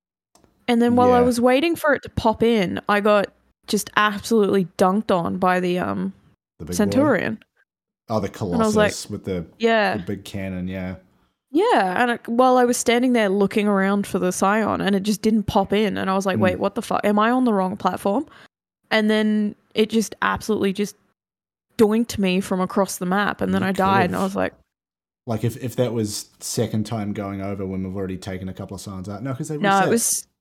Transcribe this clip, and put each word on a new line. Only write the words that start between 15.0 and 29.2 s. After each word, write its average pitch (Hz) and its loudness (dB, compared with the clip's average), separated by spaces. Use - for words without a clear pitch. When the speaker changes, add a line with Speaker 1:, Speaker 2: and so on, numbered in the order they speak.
Speaker 1:
just 208 -2
didn't 220 2
pop 196 0
in, 196 0
and 190 -2
I 190 0
was 196 -2
like, 185 0
Speaker 2:
Mm. - 0
Speaker 1:
"Wait, 185 2
what 196 -2
the 233 -4
fuck? - -2
Am 208 2
I 214 4
on 254 2
the 226 2
wrong 190 -2
platform?" 202 -2
And 214 2
then 214 2
it 220 2
just 220 0
absolutely 196 0
just 202 -6
doinked 226 2
me 185 2
from 190 -4
across 185 -2
the 185 -6
map, 196 -2
and 185 0
then 190 0
Speaker 2:
You 190 0
Speaker 1:
I 196 -2
died, 190 2
and - -4
I - -2
Speaker 2:
could've, 190 -2
Speaker 1:
was 202 -8
like, 95 -2
Speaker 2:
like, 110 -4
if, 117 -2
if 117 -6
that 120 0
was 107 -4
second 110 -4
time 104 -6
going 98 -6
over 98 -6
when 95 -6
we've 95 -8
already 95 -6
taken 92 -10
a 92 -12
couple 98 -12
of 92 -12
Scions 95 -12
out. 101 -10